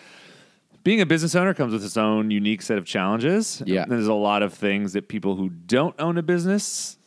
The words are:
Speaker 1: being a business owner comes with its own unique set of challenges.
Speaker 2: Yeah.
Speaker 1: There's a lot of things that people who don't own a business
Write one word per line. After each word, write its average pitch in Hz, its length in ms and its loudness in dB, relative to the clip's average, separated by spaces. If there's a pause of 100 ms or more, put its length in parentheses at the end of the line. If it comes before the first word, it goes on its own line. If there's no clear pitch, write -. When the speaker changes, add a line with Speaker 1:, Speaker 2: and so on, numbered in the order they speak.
(840)
Speaker 1:
being 214 180 4
a 185 40 2
business 160 300 2
owner 180 180 2
comes 123 180 0
with 107 140 -2
its 98 120 -8
own 107 340 2
unique 104 320 0
set 107 160 0
of 87 60 -4
challenges. 113 840 0
Speaker 2:
Yeah. 92 200 0
Speaker 1:
There's 117 200 0
a 110 80 2
lot 104 260 2
of 101 140 -2
things 101 380 0
that 98 140 -4
people 98 280 -2
who 95 140 -2
don't 101 500 0
own 170 180 -2
a 170 60 -2
business 180 840 -2